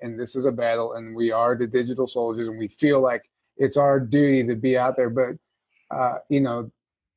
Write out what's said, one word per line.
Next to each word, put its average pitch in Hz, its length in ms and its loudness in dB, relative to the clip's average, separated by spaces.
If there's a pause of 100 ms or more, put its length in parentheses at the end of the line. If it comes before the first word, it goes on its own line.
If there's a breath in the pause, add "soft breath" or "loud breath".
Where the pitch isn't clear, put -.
and 117 180 -10
this 120 160 -10
is 131 120 -2
a 131 60 2
battle 117 420 -2
and 113 200 -12
we 117 180 0
are 117 220 2
the 120 120 -2
digital 123 400 -2
soldiers 117 420 -4
and 110 100 -10
we 107 100 -6
feel 143 320 2
like 123 220 0 (360)
it's 135 180 0
our 139 240 4
duty 131 460 4
to 120 100 -2
be 127 220 0
out 131 180 0
there. 120 140 0
But, 127 260 -2 (540)
uh, 127 280 -2 (120)
you 143 100 2
know, 120 300 -2 (460)